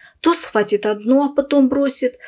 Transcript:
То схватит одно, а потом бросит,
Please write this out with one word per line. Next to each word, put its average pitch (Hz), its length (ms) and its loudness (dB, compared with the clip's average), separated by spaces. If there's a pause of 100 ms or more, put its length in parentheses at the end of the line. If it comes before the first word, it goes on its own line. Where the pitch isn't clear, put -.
(200)
То - 140 2
схватит 208 520 -2
одно, 220 400 0
а 285 80 -6
потом 277 360 2
бросит, 269 480 -2 (100)